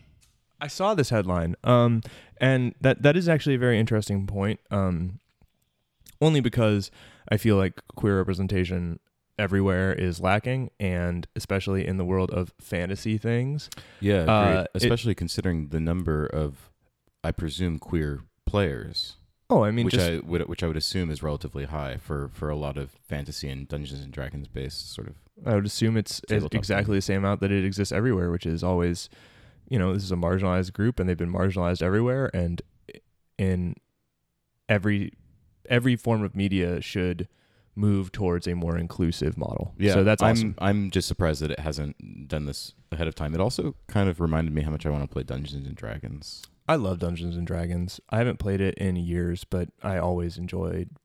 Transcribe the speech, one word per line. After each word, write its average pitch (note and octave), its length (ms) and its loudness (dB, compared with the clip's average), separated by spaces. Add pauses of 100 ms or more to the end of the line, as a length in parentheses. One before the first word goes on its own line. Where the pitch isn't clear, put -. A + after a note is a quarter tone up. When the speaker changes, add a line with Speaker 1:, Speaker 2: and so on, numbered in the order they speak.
(600)
Speaker 1:
I D3 60 -6
saw G3+ 280 0
this C#3 140 2
headline, F2+ 540 0
um, A#2+ 380 6 (360)
and B2+ 440 2
that, C3+ 220 2
that D3+ 140 6
is F3 100 0
actually D3 280 2
a A#2+ 40 -2
very A#2+ 200 4
interesting G#2 480 2
point, G2+ 320 -2 (120)
um, F#2 480 0 (1000)
only D#3 180 6
because G#2+ 500 2 (400)
I G#2+ 80 2
feel G#2+ 200 4
like F#2+ 240 0 (140)
queer G2+ 220 2
representation F#2 840 -2 (380)
everywhere F#2+ 560 2
is F2+ 260 -2
lacking, G#2+ 600 0
and F2 560 -2
especially F#2+ 500 -2
in F#2 120 -2
the F2+ 80 -2
world F#2 260 0
of F2 280 -4
fantasy G2 580 -4
things. B2 520 -2 (300)
Speaker 2:
Yeah, G2 220 4
Speaker 1:
Uh, G#2 280 6
Speaker 2:
agreed. F#2 120 4
Speaker 1:
it - 140 -4
Speaker 2:
Especially A#2 400 2
considering E2 540 -2
the D#2+ 100 -2
number D#2+ 460 0
of, D2 460 -4 (520)
I - 80 -2
presume, E2+ 460 -4
queer D2 440 -4 (240)
players. D2 720 -2 (320)
Speaker 1:
Oh, D#3+ 140 6
I G#2 80 4
mean, A#2 140 2
Speaker 2:
which F#3+ 80 2
Speaker 1:
just F2+ 160 4
Speaker 2:
I E2 100 0
would, E2 300 -2
which E2+ 140 -4
I E2+ 40 0
would D#2+ 80 0
assume E2+ 360 -2
is C#2+ 120 -6
relatively C#2+ 420 -4
high C#2+ 320 -6
for, C#2 320 -6
for D2+ 200 -6
a D2+ 60 -2
lot C#2+ 220 -6
of C#2 140 -8 (160)
fantasy C#2+ 400 -8
and C2+ 200 -8
Dungeons C#2 340 -8
and C#2 100 -14
Dragons C#2 360 -10
based - 440 -10
sort - 160 -12
of - 80 -16 (300)
Speaker 1:
I A#2+ 100 0
would G2+ 100 2
assume A2+ 300 0
it's, - 240 -2
it's - 120 -16
Speaker 2:
tabletop G2+ 240 0
Speaker 1:
exactly G2+ 380 0
Speaker 2:
game. G2 40 4
Speaker 1:
the G2 60 2
same G2 160 0
amount G2 220 2
that G2 100 2
it G2 120 2
exists F#2+ 300 0
everywhere, F#2 360 2
which F2 160 -2
is E2 160 0
always, F2 460 2 (640)
you A#2+ 100 0
know, F#2 140 2
this G2+ 100 0
is F#2 80 -4
a F#2 60 2
marginalized F#2 560 2
group, A2 260 0
and F#2 80 2
they've F2+ 100 2
been F2 140 -2
marginalized F2+ 500 0
everywhere, A#2+ 520 2
and F2 280 -2 (760)
in F#2 380 0 (920)
every, G2+ 460 2 (560)
every B2 260 4
form A2 280 0
of F#2 120 -4
media F#2 460 2
should F2+ 480 -2 (440)
move G2+ 380 2
towards F2 360 0
a F2 80 0
more E2+ 220 0
inclusive E2+ 600 0
model. - 400 -6
Speaker 2:
Yeah, G2 160 4
Speaker 1:
So F#2+ 100 8
that's G#2+ 180 6
Speaker 2:
I'm, A2 100 6
Speaker 1:
awesome. A2+ 260 2
Speaker 2:
I'm G2 340 2
just F#2 160 0
surprised D#2 340 0
that D2+ 100 -2
it - 80 -4
hasn't D2 680 -6
done D2 200 -4
this - 260 -10 (180)
ahead E2 160 -2
of D#2+ 80 -6
time. D2+ 180 -4
It E2 60 -2
also B2 360 0 (120)
kind G2 220 2
of F2 100 -2
reminded D#2+ 340 2
me D2+ 100 0
how D2+ 80 -2
much D2+ 140 -6
I D2+ 40 2
wanna C#2+ 180 -2
play C2+ 160 -6
Dungeons C#2 440 -8
and A#2+ 80 -10
Dragons. A2 680 -12 (280)
Speaker 1:
I D#3+ 60 4
love F#2+ 240 -2
Dungeons F2 380 -4
and F2 100 -4
Dragons. F2 640 -4
I G#2+ 80 -2
haven't A#2+ 220 0
played G2 200 0
it F#2+ 160 0
in F#2 220 0
years, F2 480 -2
but F2+ 240 -2 (140)
I F#2+ 160 -2
always F2 380 -2
enjoyed F2 520 -6 (160)